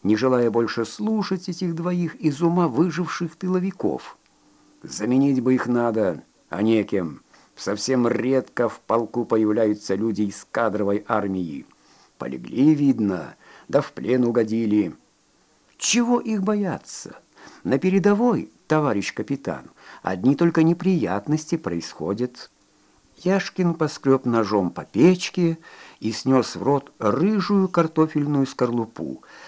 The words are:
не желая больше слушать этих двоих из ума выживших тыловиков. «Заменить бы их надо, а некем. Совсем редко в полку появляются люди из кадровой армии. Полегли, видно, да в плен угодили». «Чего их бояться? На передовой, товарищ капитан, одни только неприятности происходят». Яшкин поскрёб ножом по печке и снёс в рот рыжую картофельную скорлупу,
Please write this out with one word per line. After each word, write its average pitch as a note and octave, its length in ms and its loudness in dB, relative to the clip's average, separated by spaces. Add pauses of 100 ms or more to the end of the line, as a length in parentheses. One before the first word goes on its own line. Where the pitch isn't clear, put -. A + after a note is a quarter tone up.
не G#2 120 2
желая B2 340 2
больше A2+ 360 0
слушать G#3 640 -4
этих E3+ 260 -6
двоих F3 400 -4
из D3 260 -2
ума E3+ 280 4
выживших D#3+ 680 -2
тыловиков. F3+ 840 -4 (640)
«Заменить C3 600 0
бы C3 140 4
их B2 120 -2
надо, A2+ 560 0 (260)
а F2 120 -6
некем. G#2 600 0 (340)
Совсем A#2+ 520 -2
редко A#2+ 600 0
в - 100 -10
полку A2+ 460 -2
появляются G#2+ 720 0
люди G#2+ 260 -2
из G2 280 -4
кадровой G#2 580 -2
армии. F#2 580 -4 (520)
Полегли, F2+ 560 0
видно, A2 640 0 (320)
да C#3+ 140 2
в - 100 -10
плен B2+ 320 0
угодили». A2 720 0 (840)
«Чего A#3+ 420 0
их A3 240 -4
бояться? - 760 -4 (440)
На A#2+ 160 0
передовой, G3 720 2 (160)
товарищ C3 460 0
капитан, G#2+ 580 -8 (300)
одни F#2+ 340 2
только E3 280 4
неприятности D#3+ 920 0
происходят». F#2+ 960 -6 (720)
Яшкин F3+ 500 0
поскрёб C#3+ 520 0
ножом G#2+ 440 2
по - 160 -10
печке E3+ 720 2 (420)
и A2 120 -4
снёс C3 440 0
в F2 60 -10
рот C3+ 380 0
рыжую F#3 680 2
картофельную D#3 800 0
скорлупу, A#2 800 -4 (240)